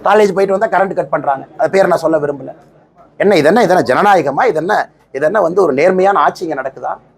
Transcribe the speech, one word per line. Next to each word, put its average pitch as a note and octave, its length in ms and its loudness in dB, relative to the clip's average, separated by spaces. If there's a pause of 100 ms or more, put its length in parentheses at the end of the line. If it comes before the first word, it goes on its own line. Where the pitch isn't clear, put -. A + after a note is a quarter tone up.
காலேஜ் G#3 300 4
போயிட்டு F#3+ 240 0
வந்தா G3+ 220 0
கரண்ட் F#3+ 140 -2
கட் D#3 160 -6
பண்றாங்க, C#3 380 -4 (100)
அது D#3+ 120 -2
பேர் F#3+ 180 2
நான் E3+ 100 0
சொல்ல D#3+ 220 0
விரும்பல. C#3+ 360 -8 (600)
என்ன G3 180 2
இது, D3 120 2
என்ன A3 160 4
இதென்ன F3+ 180 2
ஜனநாயகமா? D#3 640 2
இது G3 100 0
என்ன, D#3+ 340 -2 (220)
இது C#3 140 -4
என்ன G3+ 160 0
வந்து F3+ 200 0
ஒரு D#3 120 2
நேர்மையான F#3 460 2
ஆட்சி E3+ 280 -2
இங்க C#3+ 140 -8
நடக்குதா? C3 360 -10 (200)